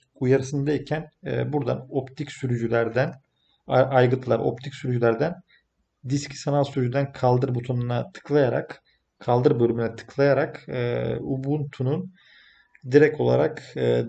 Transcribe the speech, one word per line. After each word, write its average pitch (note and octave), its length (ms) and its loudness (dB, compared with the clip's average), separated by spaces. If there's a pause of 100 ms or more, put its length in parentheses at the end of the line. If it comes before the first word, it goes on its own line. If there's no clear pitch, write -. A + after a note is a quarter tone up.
(160)
uyarısındayken, C#3+ 920 -2 (160)
e, B2 280 -2
buradan B2+ 360 -4
optik - 420 -6
sürücülerden, A#2 800 -2 (540)
a-, C3 160 4
aygıtlar, B2+ 560 2
optik C3+ 360 -6
sürücülerden B2 600 0 (760)
diski C#3 280 -4
sanal C#3+ 260 0
sürücüden C3+ 480 -2
kaldır B2+ 440 2
butonuna B2 560 -4
tıklayarak, - 720 0 (360)
kaldır B2 400 4
bölümüne A#2 360 0
tıklayarak, C#3 720 0
e, A#2+ 500 -2
Ubuntu'nun C#3+ 920 -4 (800)
direkt D3 280 6
olarak, B2+ 580 0
e, B2 320 0